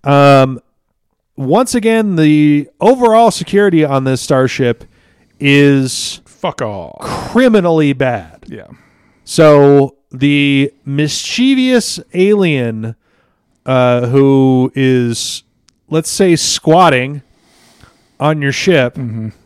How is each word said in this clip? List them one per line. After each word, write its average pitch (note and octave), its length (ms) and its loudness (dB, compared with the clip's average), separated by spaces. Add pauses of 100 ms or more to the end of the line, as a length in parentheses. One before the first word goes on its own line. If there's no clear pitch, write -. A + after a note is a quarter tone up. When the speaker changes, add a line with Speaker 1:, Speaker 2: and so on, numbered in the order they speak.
Speaker 1:
Um, C#3 560 4 (760)
once F#3 380 -2
again, A3 420 -2
the D3+ 520 2 (120)
overall A3+ 500 2
security F#3 540 0
on C3+ 200 -2
this C3 160 -2
starship C3 640 -2 (560)
is C#3+ 840 0
Speaker 2:
Fuck - 380 -12
all. G2 380 -12
Speaker 1:
criminally F3 920 0
bad. B2 560 -6
Speaker 2:
Yeah. A2+ 180 -18 (580)
Speaker 1:
So C#3+ 720 4 (160)
the C#3 600 -2 (120)
mischievous B3 1120 -2 (140)
alien, C#3+ 840 -2 (720)
uh, B2 420 0
who C3 680 2
is, B2+ 680 -2 (460)
let's D#3+ 220 -4
say, F#3 260 0
squatting D3 840 0 (1000)
on D3+ 220 -2
your C#3 100 -2
ship C3+ 440 0
Speaker 2:
Mm-hmm. A2+ 320 -10 (180)